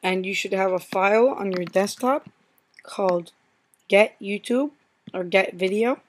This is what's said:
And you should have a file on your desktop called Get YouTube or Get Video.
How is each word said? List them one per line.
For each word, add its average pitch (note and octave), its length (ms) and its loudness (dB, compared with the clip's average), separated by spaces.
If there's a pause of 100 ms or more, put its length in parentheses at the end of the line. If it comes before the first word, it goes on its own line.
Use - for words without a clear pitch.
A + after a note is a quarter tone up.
And F#3 220 -2
you G3 80 -6
should F#3+ 180 0
have F#3+ 200 2
a F#3 80 -2
file G#3 480 2
on G3 240 -4
your F3+ 120 -4
desktop B3 640 -2 (540)
called F3+ 480 -4 (580)
Get G#3 320 4
YouTube A#3+ 520 -4 (420)
or F#3 80 -8
Get F#3 320 0
Video. G#3 540 -2